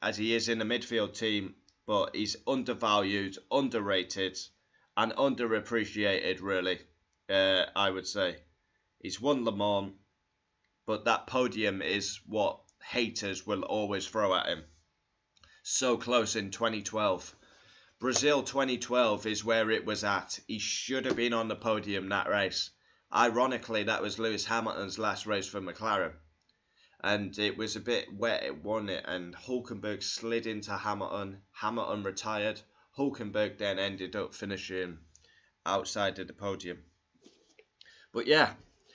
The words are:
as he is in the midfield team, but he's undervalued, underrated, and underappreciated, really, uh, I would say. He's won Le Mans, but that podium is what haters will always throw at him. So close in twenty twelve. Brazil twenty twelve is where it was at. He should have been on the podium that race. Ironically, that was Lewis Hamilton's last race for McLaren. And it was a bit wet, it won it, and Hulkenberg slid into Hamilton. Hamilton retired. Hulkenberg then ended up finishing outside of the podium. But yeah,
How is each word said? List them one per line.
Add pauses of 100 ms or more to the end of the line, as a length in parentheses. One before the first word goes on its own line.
as
he
is
in
the
midfield
team, (320)
but
he's (100)
undervalued, (120)
underrated, (580)
and
underappreciated,
really, (500)
uh, (100)
I
would
say. (640)
He's
won
Le
Mans, (920)
but
that
podium
is
what (220)
haters
will
always
throw
at
him. (960)
So
close
in
twenty
twelve. (640)
Brazil
twenty
twelve
is
where
it
was
at.
He
should
have
been
on
the
podium
that
race. (420)
Ironically,
that
was
Lewis
Hamilton's
last
race
for
McLaren. (880)
And
it
was
a
bit
wet,
it
won
it,
and
Hulkenberg
slid
into
Hamilton. (100)
Hamilton
retired. (360)
Hulkenberg
then
ended
up
finishing (680)
outside
of
the
podium. (1300)
But
yeah, (400)